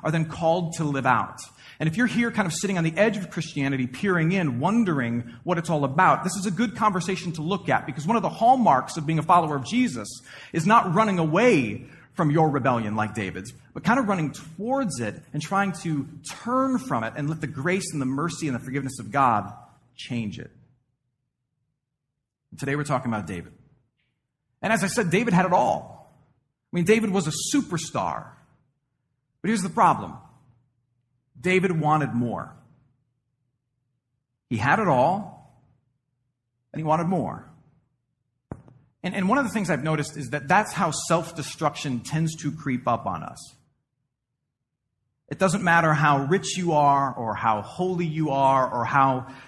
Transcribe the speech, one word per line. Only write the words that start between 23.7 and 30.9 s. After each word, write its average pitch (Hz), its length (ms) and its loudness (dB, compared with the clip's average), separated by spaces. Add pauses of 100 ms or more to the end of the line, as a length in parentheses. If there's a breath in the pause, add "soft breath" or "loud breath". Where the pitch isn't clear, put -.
And 196 100 0
as 226 100 2
I 202 40 0
said, 190 240 0
David 208 240 2
had 180 100 6
it 175 80 0
all. - 640 0 (560)
I 170 40 -2
mean, 175 100 2
David 220 240 4
was 185 160 0
a 156 60 -2 (220)
superstar. 101 760 -2 (1120)
But 175 60 -4
here's 214 140 0
the 185 60 -4
problem. 139 460 2 (1200)